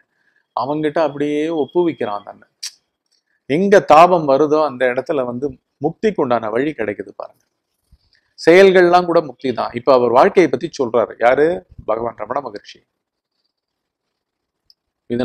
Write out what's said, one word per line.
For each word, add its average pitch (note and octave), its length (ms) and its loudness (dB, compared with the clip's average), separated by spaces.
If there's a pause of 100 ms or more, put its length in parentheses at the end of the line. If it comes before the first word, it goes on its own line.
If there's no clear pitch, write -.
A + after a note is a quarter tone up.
(560)
அவன்கிட்ட D3+ 520 -4
அப்படியே D3 360 -4 (200)
ஒப்புவிக்கிறான் B2+ 680 -6
தன்னை. G#2 180 -20 (1000)
எங்க F#3+ 260 0 (160)
தாபம் E3 400 6
வருதோ D3 280 2 (100)
அந்த B2+ 140 -8 (100)
இடத்துல C3+ 360 -6
வந்து B2 160 -8 (380)
முக்திக்கு F3 400 -4
உண்டான A#2 320 -2
வழி C#3+ 240 -2
கிடைக்குது G#2 400 -8
பாருங்க. - 240 -18 (960)
செயல்கள்லாம் F3+ 720 4
கூட E3 180 2
முக்தி C3 220 -10 (100)
தான். A2 200 -6
இப்ப C3 180 -4
அவர் A#2+ 200 0
வாழ்க்கையை F3 320 4
பத்தி - 180 -6 (100)
சொல்றாரு. A#2 360 -2 (120)
யாரு? C3 220 2 (420)
பகவான் A2+ 320 -6
ரமண A#2+ 240 -8
மகர்ஷி. - 340 -18 (2250)
இது A#2+ 160 -4